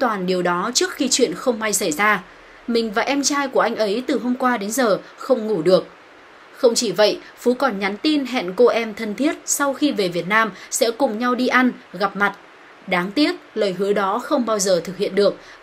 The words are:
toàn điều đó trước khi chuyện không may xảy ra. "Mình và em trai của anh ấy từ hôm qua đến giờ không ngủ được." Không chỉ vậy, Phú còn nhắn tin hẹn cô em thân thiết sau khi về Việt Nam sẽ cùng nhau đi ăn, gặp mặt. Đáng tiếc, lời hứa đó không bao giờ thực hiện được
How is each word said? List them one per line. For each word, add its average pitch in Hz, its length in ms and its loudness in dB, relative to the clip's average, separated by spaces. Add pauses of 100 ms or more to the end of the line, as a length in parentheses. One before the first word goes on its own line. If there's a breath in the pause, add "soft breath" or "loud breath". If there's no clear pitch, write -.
toàn 208 260 -2
điều 180 160 0
đó 180 320 0
trước 370 180 0
khi 262 180 -2
chuyện 233 240 0
không 226 240 -2
may 214 140 -2
xảy 202 200 -2
ra. 202 320 0 (420 loud breath)
"Mình 233 260 -2
và 220 100 0
em 277 200 0
trai 277 260 -2
của 202 120 0
anh 214 160 0
ấy 214 300 -2
từ 269 120 0
hôm 247 160 -2
qua 247 220 0
đến 202 140 -6
giờ 226 280 2 (180 loud breath)
không 214 300 -2
ngủ 196 160 -2
được." 175 240 4 (680)
Không 233 180 4
chỉ 226 180 0
vậy, 196 260 4 (200 loud breath)
Phú 247 160 2
còn 247 240 0
nhắn 202 180 -2
tin 294 300 0
hẹn 220 300 -4
cô 240 100 8
em 220 280 2
thân 208 200 -6
thiết 311 200 0 (100)
sau 277 300 -2
khi 277 180 0
về 196 160 0
Việt 170 200 -4
Nam 214 220 2 (200 loud breath)
sẽ 226 200 0
cùng 233 280 0
nhau 247 160 0
đi 247 140 0
ăn, 247 240 4 (200)
gặp 190 240 -4
mặt. 196 160 0 (540)
Đáng 185 240 -2
tiếc, 311 240 2 (200)
lời 202 240 0
hứa 202 140 0
đó 208 260 0
không 254 280 -2
bao 220 120 0
giờ 185 260 2
thực 180 120 -10
hiện 190 180 -4
được 196 220 2 (260 loud breath)